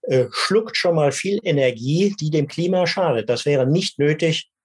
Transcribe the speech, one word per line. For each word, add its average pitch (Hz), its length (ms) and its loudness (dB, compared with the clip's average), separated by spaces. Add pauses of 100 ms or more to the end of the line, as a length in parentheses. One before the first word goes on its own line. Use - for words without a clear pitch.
äh, 127 240 2
schluckt 220 440 0
schon 175 200 2
mal 143 160 2
viel 196 320 -2
Energie, 143 760 0
die 156 120 -4
dem 151 180 0
Klima 180 400 0
schadet. 139 400 0
Das 120 180 -2
wäre 139 180 2
nicht 156 360 0
nötig, 156 500 0 (140)